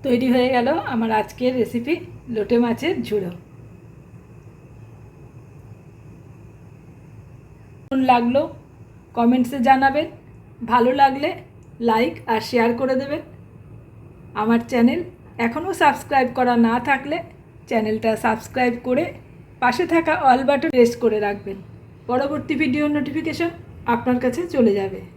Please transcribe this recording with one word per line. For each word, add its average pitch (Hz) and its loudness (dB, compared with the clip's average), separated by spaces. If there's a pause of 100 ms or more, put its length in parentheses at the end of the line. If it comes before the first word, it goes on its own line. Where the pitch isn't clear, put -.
তৈরি 247 2
হয়ে 254 4
গেল 240 2 (260)
আমার 226 -2 (100)
আজকের 247 -2
রেসিপি 240 -2 (400)
লোটে 220 0
মাছের 254 -2 (120)
ঝুড়ো। 190 -2 (4000)
কেমন 262 -2 (120)
লাগলো 240 4 (760)
কমেন্টসে 240 2 (100)
জানাবেন, 269 4 (680)
ভালো 247 4 (120)
লাগলে 277 2 (600)
লাইক 226 2 (180)
আর 220 0
শেয়ার 233 2 (100)
করে 262 0
দেবেন। 294 -6 (1200)
আমার 233 2 (100)
চ্যানেল 262 2 (460)
এখনও 330 -4 (100)
সাবস্ক্রাইব 269 2 (100)
করা 247 2 (140)
না 233 0 (140)
থাকলে 285 -2 (520)
চ্যানেলটা 220 -2 (140)
সাবস্ক্রাইব 240 -2 (140)
করে 269 0 (580)
পাশে 240 0 (100)
থাকা 320 2 (160)
all 262 6
বাটন 285 0
প্রেস 240 6 (100)
করে 214 2
রাখবেন। 196 -8 (520)
পরবর্তী 277 -2
ভিডিও 294 0 (120)
নোটিফিকেশন 320 -4 (440)
আপনার 247 0
কাছে 247 -2 (140)
চলে 233 4
যাবে। 190 -6 (160)